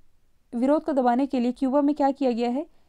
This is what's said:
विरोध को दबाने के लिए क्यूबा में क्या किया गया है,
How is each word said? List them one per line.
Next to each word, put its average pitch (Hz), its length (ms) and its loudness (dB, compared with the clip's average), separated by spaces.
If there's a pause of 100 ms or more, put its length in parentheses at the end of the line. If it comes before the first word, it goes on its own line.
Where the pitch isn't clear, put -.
(560)
विरोध 285 280 2
को 311 100 -4
दबाने 254 320 2
के 262 140 -2
लिए 247 120 0
क्यूबा 262 300 0
में 285 140 2
क्या 277 160 2
किया 269 200 -2
गया 240 180 -2
है, 277 160 -4 (240)